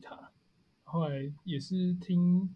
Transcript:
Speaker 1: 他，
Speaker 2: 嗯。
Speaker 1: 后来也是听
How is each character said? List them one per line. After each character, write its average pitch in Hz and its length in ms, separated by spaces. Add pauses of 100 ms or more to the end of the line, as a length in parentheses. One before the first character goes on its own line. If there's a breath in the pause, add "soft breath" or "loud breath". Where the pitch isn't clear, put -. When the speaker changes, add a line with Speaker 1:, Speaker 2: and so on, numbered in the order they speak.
Speaker 1:
他， - 140
Speaker 2:
嗯。 - 160 (520)
Speaker 1:
后 160 240
来 139 240 (140)
也 170 120
是 180 360
听 180 640